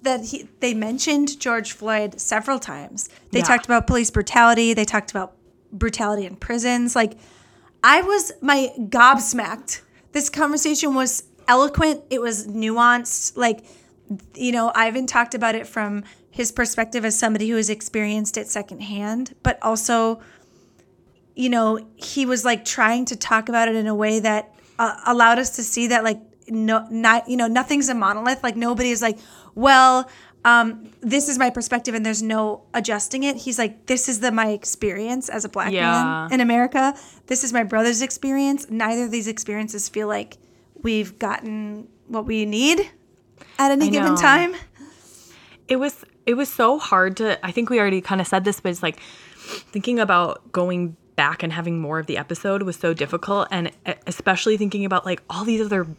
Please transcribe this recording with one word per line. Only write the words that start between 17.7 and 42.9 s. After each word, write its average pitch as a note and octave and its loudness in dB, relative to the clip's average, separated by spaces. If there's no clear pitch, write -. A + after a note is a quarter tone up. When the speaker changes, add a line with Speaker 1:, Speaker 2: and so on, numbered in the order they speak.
Speaker 1:
experienced G#3+ -4
it G#3 -8
secondhand, G#3 -8
but B3+ 0
also, A3+ 0
you B3+ -2
know, A3 2
he - -4
was, B3 0
like, A#3 0
trying A#3+ 2
to A#3+ -6
talk A3 0
about A3+ 2
it A3+ 0
in A3 0
a G#3+ 0
way G#3+ 0
that, G#3+ -2
uh, A3+ 0
allowed A#3+ 6
us B3+ -2
to - -8
see A#3 -2
that, A3+ 2
like, G#3+ 0
no, A3 0
not, A3+ 2
you B3 -2
know, A#3+ 2
nothing's B3 0
a C4 0
monolith. A3 0
Like, A3+ -2
nobody A#3+ 0
is A#3 -2
like, A3 -2
"Well, C4 4
um, A#3 2
this C#4 0
is B3+ -2
my B3 2
perspective A#3+ -4
and A3 -2
there's A3 -2
no A3 -2
adjusting A#3 -4
it." C#4 -2
He's B3 -8
like, A3 -6
"This B3+ -2
is A#3+ -4
the, B3 0
my A3 0
experience G#3+ -4
as G#3 -6
a - -8
Black G3 -4
Speaker 2:
Yeah. F3 0
Speaker 1:
man E3+ -4
in B3+ 2
America. B3+ 2
This B3+ -2
is A#3 -4
my A#3+ 0
brother's A3+ 0
experience. C#4 -2
Neither A3+ -2
of A3+ -6
these A3+ -4
experiences G#3+ -6
feel G#3+ -6
like G#3 -6
we've G#3+ -4
gotten G#3+ -8
what A3+ -6
we A3 -2
need C4+ 0